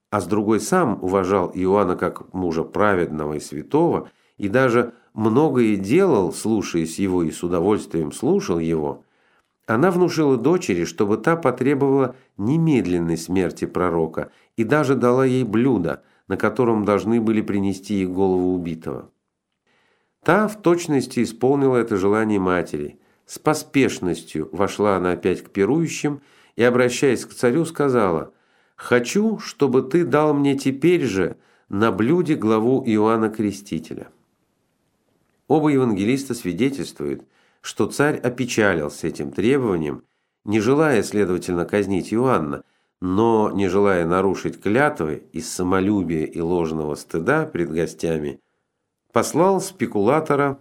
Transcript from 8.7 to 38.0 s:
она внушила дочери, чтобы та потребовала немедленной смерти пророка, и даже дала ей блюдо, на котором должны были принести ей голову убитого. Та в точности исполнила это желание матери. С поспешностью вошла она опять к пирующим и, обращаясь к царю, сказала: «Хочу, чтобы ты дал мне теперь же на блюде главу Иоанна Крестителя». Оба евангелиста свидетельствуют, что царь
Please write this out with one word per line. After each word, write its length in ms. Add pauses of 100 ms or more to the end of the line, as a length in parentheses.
она 240
внушила 460
дочери, 480
чтобы 320
та 220
потребовала 800 (180)
немедленной 840
смерти 460
пророка, 680 (260)
и 80
даже 300
дала 300
ей 200
блюдо, 580 (240)
на 80
котором 480
должны 380
были 180
принести 540
ей 140
голову 480
убитого. 540 (1120)
Та 280
в 120
точности 600
исполнила 540
это 180
желание 460
матери. 580 (260)
С 140
поспешностью 1120
вошла 460
она 160
опять 280
к 80
пирующим 720 (380)
и, 60
обращаясь 600
к 100
царю, 300
сказала: 680 (420)
«Хочу, 640
чтобы 420
ты 220
дал 300
мне 240
теперь 460
же 340 (320)
на 240
блюде 420
главу 500
Иоанна 440
Крестителя». 800 (1400)
Оба 220
евангелиста 640
свидетельствуют, 920 (380)
что 240
царь 320